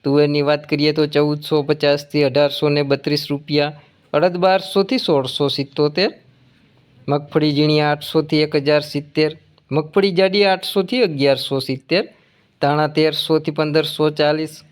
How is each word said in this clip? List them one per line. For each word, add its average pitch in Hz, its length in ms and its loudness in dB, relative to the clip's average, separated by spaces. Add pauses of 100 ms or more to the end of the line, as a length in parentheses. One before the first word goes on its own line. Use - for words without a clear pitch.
તુવેરની 147 440 2
વાત 147 220 0
કરીએ 151 280 2
તો 156 60 2 (100)
ચૌદસો 147 420 0 (120)
પચાસથી 147 600 0
અઢારસો 143 400 0
ને 147 220 2
બત્રીસ 143 400 0
રૂપિયા, 147 420 -2 (400)
અડદ 175 320 2
બારસોથી 190 640 0
સોળસો 139 500 0
સિત્તોતેર, 147 540 -2 (1000)
મગફળી 147 460 0
ઝીણી 151 300 2
આઠસોથી 151 600 0
એક 151 80 -10 (120)
હજાર 147 260 2
સિત્તેર, 151 380 -2 (400)
મગફળી 170 480 0
જાડી 190 320 2
આઠસોથી 190 580 -2
અગિયારસો 139 480 0 (120)
સિત્તેર, 156 360 -2 (560)
ધાણા 151 360 0
તેરસોથી 156 640 0
પંદરસો 156 600 0
ચાલીસ 156 360 0 (180)